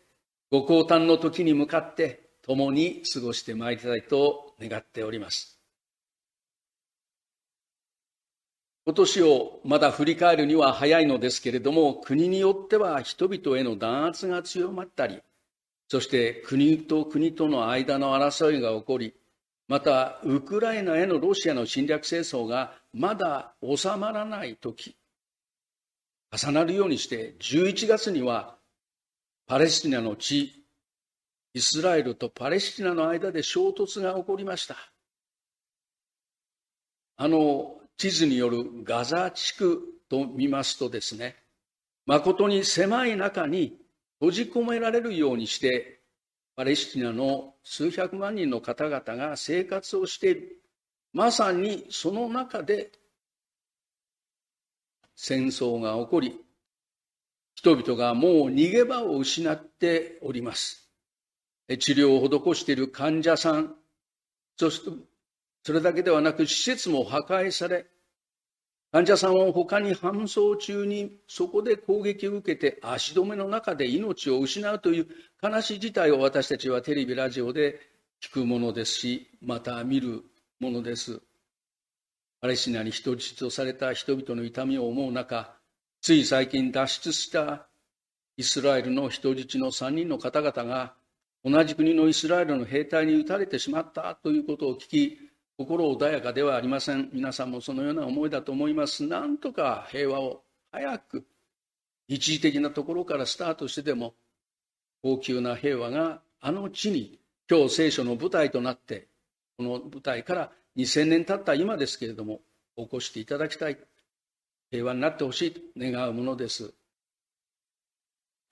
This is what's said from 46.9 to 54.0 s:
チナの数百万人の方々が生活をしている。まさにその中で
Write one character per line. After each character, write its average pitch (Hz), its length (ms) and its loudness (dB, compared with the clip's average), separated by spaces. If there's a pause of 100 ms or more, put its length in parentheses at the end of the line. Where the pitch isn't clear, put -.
チ - 80 -6
ナ 120 140 -2
の 135 500 -4
数 165 300 -4
百 185 240 -4
万 196 180 -4
人 180 160 -2
の 117 100 -2
方 117 240 -6
々 143 160 -2
が 135 360 -6
生 175 280 -2
活 190 320 -6
を 190 100 0
し - 120 -10
て 190 120 2
い 175 40 2
る。 - 280 -10 (500)
ま 220 180 4
さ 214 220 2
に 185 380 -2
そ - 200 -4
の 233 180 -4
中 233 360 -6
で 202 260 -2 (2250)